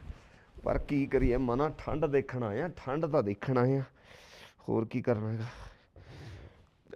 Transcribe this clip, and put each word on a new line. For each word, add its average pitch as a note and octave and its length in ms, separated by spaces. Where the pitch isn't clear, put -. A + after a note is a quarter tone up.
ਪਰ - 140
ਕੀ C#3 280
ਕਰੀਏ B2+ 320
ਮਨਾ, C3+ 400
ਠੰਡ D3 280
ਦੇਖਣ C3+ 380
ਆਏ G#2+ 180
ਆ, F3 160
ਠੰਡ D3 280
ਤਾਂ D3 180
ਦੇਖਣ G#2 340
ਆਏ B2+ 200
ਆ, C3+ 60
ਹੋਰ A2+ 160
ਕੀ A#2+ 160
ਕਰਨਾ A2 300
ਹੈਗਾ। A2 120